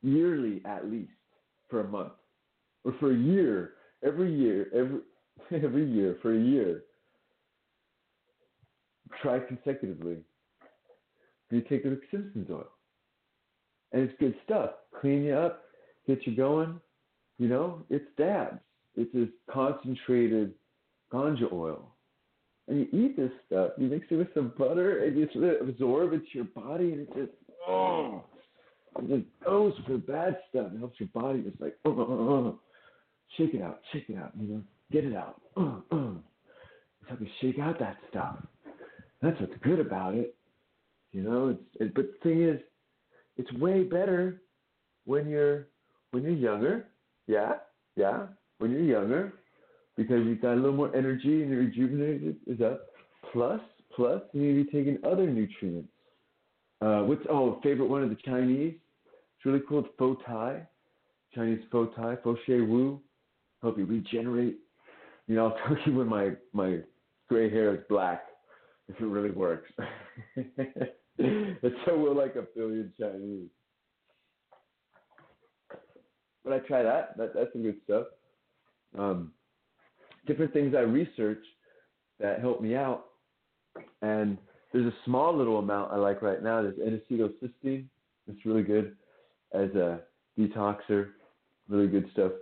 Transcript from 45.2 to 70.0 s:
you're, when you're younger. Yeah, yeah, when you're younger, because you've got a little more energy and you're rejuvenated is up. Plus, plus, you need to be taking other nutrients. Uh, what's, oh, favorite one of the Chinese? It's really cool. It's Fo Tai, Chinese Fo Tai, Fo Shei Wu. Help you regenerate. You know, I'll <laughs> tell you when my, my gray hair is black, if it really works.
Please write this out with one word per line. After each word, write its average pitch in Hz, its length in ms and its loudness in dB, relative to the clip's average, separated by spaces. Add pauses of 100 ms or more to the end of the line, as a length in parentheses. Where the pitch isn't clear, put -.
you're, 147 400 2 (440)
when 127 120 -2
you're 160 100 0
younger. 127 520 2 (420)
Yeah, 107 260 2 (420)
yeah, 104 320 0 (320)
when 113 120 0
you're 139 120 2
younger, 151 500 2 (600)
because 113 300 2
you've 113 160 0
got 120 120 2
a - 20 4
little 135 180 4
more 139 220 0
energy 131 460 2
and 143 80 0
you're 127 120 2
rejuvenated 135 760 0 (100)
is 117 160 -6
up. 117 260 0 (440)
Plus, 135 300 0 (340)
plus, 131 260 2 (120)
you 143 80 0
need 143 160 4
to 143 80 4
be 147 120 -2
taking 143 280 0
other 185 240 4
nutrients. 95 600 -2 (920)
Uh, 107 220 4
what's, 147 260 2
oh, 131 340 2
favorite 135 240 2
one 139 160 2
of 127 60 0
the 110 160 -4
Chinese? 131 480 2 (640)
It's - 80 -6
really 135 240 4
cool. 147 100 2
It's - 180 -4
Fo 131 180 2 (120)
Tai, 120 340 -6 (720)
Chinese 113 280 0 (100)
Fo 117 160 4
Tai, 117 360 -4
Fo 117 120 2 (100)
Shei 127 160 4
Wu. 127 380 2 (600)
Help 113 160 -2
you 98 80 0
regenerate. 117 720 -2 (720)
You 110 80 2
know, 113 120 4
I'll 110 100 -2
<laughs> 139 180 0
tell - 100 -6
you 139 120 4
when 127 100 2
my, 101 240 2 (200)
my 92 280 0 (500)
gray 113 200 4
hair 107 240 4
is 92 140 -4
black, 92 360 0 (680)
if 98 100 -16
it 113 60 -2
really 101 260 0
works. 87 400 -2 (640)